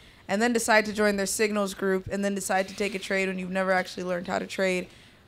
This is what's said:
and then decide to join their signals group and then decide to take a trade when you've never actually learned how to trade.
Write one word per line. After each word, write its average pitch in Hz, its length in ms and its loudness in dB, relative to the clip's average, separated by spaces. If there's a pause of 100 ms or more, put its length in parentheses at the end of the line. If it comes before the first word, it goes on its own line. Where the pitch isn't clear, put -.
(280)
and 202 140 0
then 240 100 4
decide 226 340 4
to 214 60 -2
join 208 240 2
their 196 100 0
signals 208 480 0
group 190 360 0
and 202 140 -2
then 202 100 0
decide 190 340 0
to 196 80 -14
take 202 180 -2
a 190 40 -6
trade 190 300 0
when 185 100 -4
you've 185 120 -6
never 190 220 0
actually 185 320 -2
learned 180 240 -4
how 190 100 0
to 185 80 -4
trade. 185 420 0 (400)